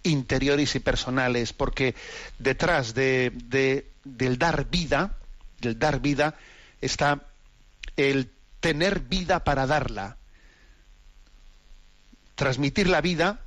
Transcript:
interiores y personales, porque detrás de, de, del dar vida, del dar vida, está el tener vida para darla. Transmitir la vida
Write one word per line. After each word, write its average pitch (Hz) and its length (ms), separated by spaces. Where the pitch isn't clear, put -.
interiores 139 720
y 131 60
personales, 123 720
porque 131 420
detrás 131 560
de, 131 400
de, 135 560
del 127 340
dar 156 320
vida, 165 480
del 117 180
dar 143 220
vida, 143 360
está 143 400
el 139 340
tener 170 400
vida 170 440
para 135 220
darla. 123 500
Transmitir 139 540
la 165 140
vida 175 440